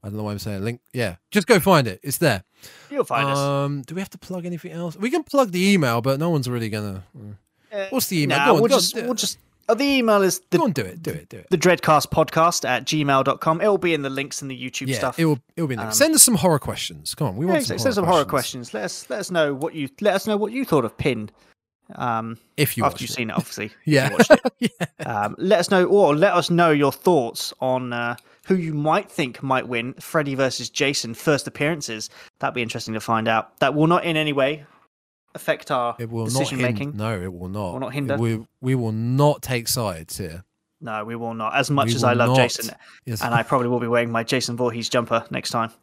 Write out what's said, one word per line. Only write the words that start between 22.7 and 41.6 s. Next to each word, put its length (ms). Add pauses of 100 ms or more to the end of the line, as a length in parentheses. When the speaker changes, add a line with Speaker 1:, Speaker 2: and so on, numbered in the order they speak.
Speaker 1:
you 80
Speaker 2:
after 100
Speaker 1:
watched 60
Speaker 2:
you've 100
Speaker 1:
it. 20
Speaker 2:
seen 160
it, 60
obviously. 420
Speaker 1:
<laughs> 80
Yeah. 200
Speaker 2:
If 60
you 60
watched 140
it. 480
Speaker 1:
<laughs> 0 (200)
Yeah. 140 (120)
Speaker 2:
Um, 120
let 220
us 120
know, 140
or 300
let 180
us 160
know 220
your 220
thoughts 680
on, 340
uh, 220 (300)
who 100
you 180
might 380
think 320
might 240
win 280
Freddy 400
versus 340
Jason 440
first 340
appearances. 600 (300)
That'd 160
be 60
interesting 320
to 80
find 260
out. 320
That 160
will 120
not 180
in 100
any 160
way 340 (720)
affect 340
our 300
Speaker 1:
It 100
will 160
not 80
Speaker 2:
decision 260
Speaker 1:
hin-, 140
Speaker 2:
making. 240
Speaker 1:
no, 240
it 100
will 180
not. 240
Speaker 2:
Will 80
not 120
hinder. 240
Speaker 1:
We, 300 (120)
we 140
will 200
not 500
take 240
sides 500
here. 260 (380)
Speaker 2:
No, 240
we 100
will 200
not. 200
As 140